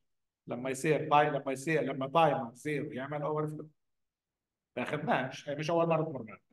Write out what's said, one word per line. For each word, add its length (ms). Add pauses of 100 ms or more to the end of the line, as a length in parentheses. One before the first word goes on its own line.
(480)
لما 240
يصير 400
تاي-، 200
لما 220
يصير، 300
لما 260
تايمر 460
زيرو 380
يعمل 300
اوفر 260
فلو. 220 (1040)
ما 60
اخذناهاش، 680
هاي 80
مش 140
اول 180
مره 160
تمر 180
معنا، 180 (120)